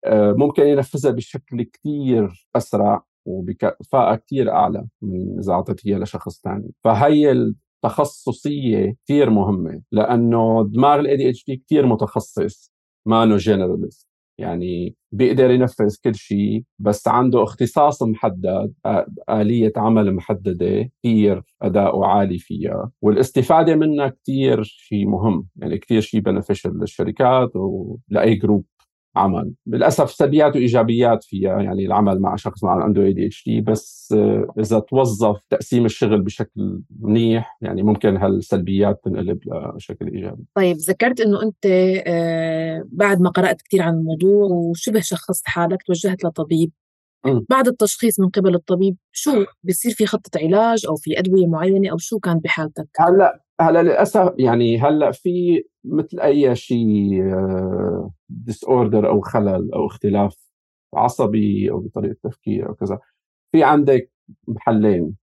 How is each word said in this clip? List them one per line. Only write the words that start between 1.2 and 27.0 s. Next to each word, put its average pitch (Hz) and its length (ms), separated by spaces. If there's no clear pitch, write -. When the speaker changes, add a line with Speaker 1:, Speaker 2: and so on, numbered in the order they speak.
Speaker 1:
كتير 123 920
أسرع 104 480
وبكفاءة 95 920
كتير 123 360
أعلى 107 340
من 92 380
إذا 92 140
أعطيتيها 92 460
لشخص - 400
تاني. 101 320
فهي 143 480
التخصصية 123 1600
كتير 143 240
مهمة، 95 520
لأنه 113 840
دماغ 143 260
ال 147 80
إيه 139 100
دي 131 120
إتش 123 180
دي 135 80
كتير 143 300
متخصص، - 840
ما 113 180
إنه 107 140
جنراليست. 90 680
يعني 87 560
بيقدر 127 400
ينفذ 123 520
كل 110 120
شيء، 104 480
بس 104 280
عنده 123 360
اختصاص 143 600
محدد، 98 680
آ-، 107 180
آلية 110 480
عمل 107 380
محددة، 95 720
كتير 104 440
أداؤه 98 440
عالي 98 320
فيها، 87 540
والاستفادة 135 720
منها 151 320
كتير 131 560
شيء 104 440
مهم، 95 480
يعني 80 220
كتير 110 240
شيء 107 200
beneficial 98 600
للشركات 123 720